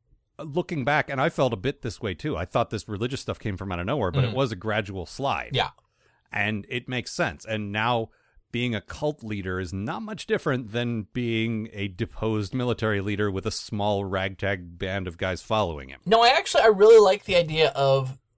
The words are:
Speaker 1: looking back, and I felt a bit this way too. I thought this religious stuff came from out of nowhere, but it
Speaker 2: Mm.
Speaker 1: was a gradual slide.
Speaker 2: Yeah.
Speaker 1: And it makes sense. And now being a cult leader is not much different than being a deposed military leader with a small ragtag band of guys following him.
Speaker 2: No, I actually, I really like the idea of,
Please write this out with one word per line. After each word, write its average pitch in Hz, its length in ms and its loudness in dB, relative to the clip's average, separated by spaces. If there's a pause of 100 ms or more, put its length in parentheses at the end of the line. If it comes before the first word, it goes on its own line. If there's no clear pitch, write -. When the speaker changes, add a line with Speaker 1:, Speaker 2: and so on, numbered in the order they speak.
(380)
Speaker 1:
looking 151 480 -4
back, 143 240 2
and 139 100 -4
I 147 100 2
felt 131 240 0
a 107 40 -4
bit 117 240 -6
this - 180 -8
way 101 140 -4
too. 120 240 -6
I 85 80 -4
thought 117 240 0
this 110 180 -6
religious 113 340 -4
stuff - 180 -8
came 98 180 -6
from 98 140 -8
out 87 80 -4
of 87 80 -4
nowhere, 113 240 0
but 135 140 2
it 120 40 -2
Speaker 2:
Mm. 110 60 -6
Speaker 1:
was 131 160 0
a 110 40 -6
gradual 98 520 -4
slide. 107 460 -4
Speaker 2:
Yeah. 123 160 -2 (640)
Speaker 1:
And 104 380 -4
it 123 180 -6
makes 127 240 -6
sense. 110 340 -4
And 107 260 -6
now 113 380 0 (420)
being 120 240 -2
a 101 60 -4
cult - 420 -6
leader 95 380 -4
is 90 100 -8
not 117 300 -6
much 214 260 -10
different 131 460 -2
than 120 300 -2 (100)
being 113 580 -2
a 101 160 -6
deposed 107 680 -4
military 113 460 0
leader 101 320 -2
with 92 140 -6
a 107 60 -2
small 101 520 -2
ragtag 95 760 -4
band 95 300 -4
of 82 100 -10
guys 92 240 -4
following 85 460 -2
him. 67 180 -18
Speaker 2:
No, 226 160 4
I 233 100 6
actually, 330 320 2
I 220 40 8
really 220 320 10
like 202 240 6
the 185 140 2
idea 160 320 4
of, 135 500 2 (180)